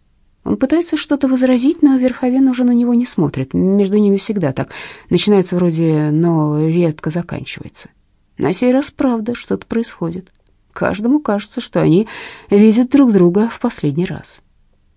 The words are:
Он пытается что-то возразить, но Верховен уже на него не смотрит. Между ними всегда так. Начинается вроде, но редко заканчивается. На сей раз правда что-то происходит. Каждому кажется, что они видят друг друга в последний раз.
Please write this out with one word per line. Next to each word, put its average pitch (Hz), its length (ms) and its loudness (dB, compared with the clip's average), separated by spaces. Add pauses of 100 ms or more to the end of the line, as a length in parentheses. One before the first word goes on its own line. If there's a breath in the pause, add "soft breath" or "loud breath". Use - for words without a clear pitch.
(440)
Он - 120 -2
пытается 311 400 0
что-то 285 320 -2
возразить, 254 540 2
но 269 140 4
Верховен 254 520 0
уже 254 160 0
на 247 60 4
него 240 240 2
не 240 100 2
смотрит. 139 480 -2
Между 196 460 2
ними 202 180 4
всегда 196 360 -2
так. - 180 -6 (400 loud breath)
Начинается 185 460 2
вроде, 160 540 0
но 156 560 0
редко 160 440 -2
заканчивается. - 800 -10 (480)
На - 140 -2
сей 247 200 0
раз 277 180 0
правда 240 440 -2
что-то - 320 -6
происходит. 185 680 -6 (400)
Каждому 233 480 -2
кажется, 208 400 -6
что - 220 -4
они 165 260 2 (400 loud breath)
видят 220 420 4
друг 277 220 4
друга 190 380 4
в - 100 -16
последний 165 460 -4
раз. - 360 -12 (540)